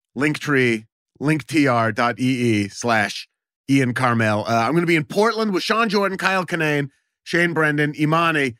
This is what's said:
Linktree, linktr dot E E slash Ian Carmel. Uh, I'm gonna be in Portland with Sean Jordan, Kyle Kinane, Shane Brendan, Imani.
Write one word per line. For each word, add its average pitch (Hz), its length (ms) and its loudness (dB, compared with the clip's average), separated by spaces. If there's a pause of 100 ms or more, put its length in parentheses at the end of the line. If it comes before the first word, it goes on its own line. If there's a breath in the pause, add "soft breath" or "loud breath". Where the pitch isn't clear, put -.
(160)
Linktree, 131 720 0 (340)
linktr 131 760 0
dot 120 260 -2
E 127 40 0 (400)
E 101 40 -6
slash 107 600 -2 (400)
Ian 135 260 2
Carmel. 113 520 0
Uh, 113 60 -2 (160)
I'm 143 60 0
gonna 170 120 0
be 165 100 2
in 151 80 -2
Portland 214 480 0
with 170 120 -2
Sean 226 240 0
Jordan, 190 300 -2
Kyle 185 280 0
Kinane, 151 440 -2 (340)
Shane 170 280 0
Brendan, 151 460 0
Imani. 151 600 0